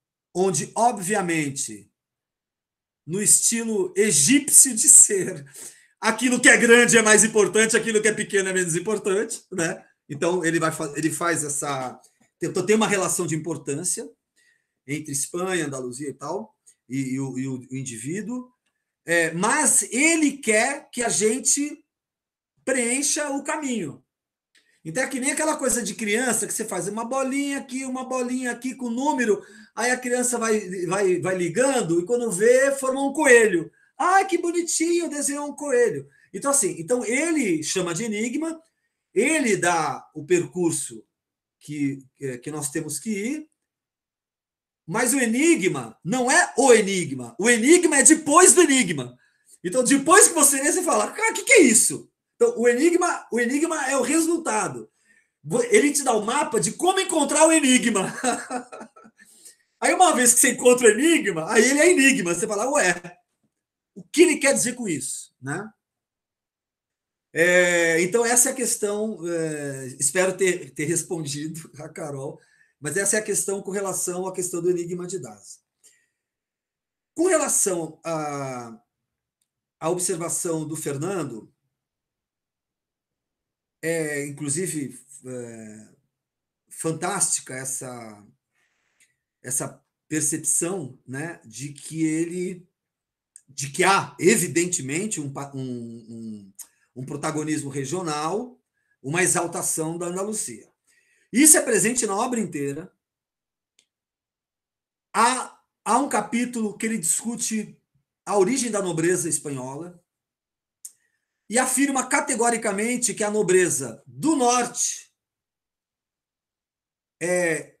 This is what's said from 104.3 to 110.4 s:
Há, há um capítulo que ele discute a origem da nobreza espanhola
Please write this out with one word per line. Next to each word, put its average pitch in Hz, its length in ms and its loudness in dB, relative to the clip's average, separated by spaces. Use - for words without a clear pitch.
Há, 240 480 0
há 220 140 2
um 277 100 -2
capítulo 233 720 -2
que 226 80 -4
ele 220 100 -4
discute 220 800 -4
a 196 140 0
origem 233 320 2
da 202 100 -2
nobreza 170 480 0
espanhola 143 720 -8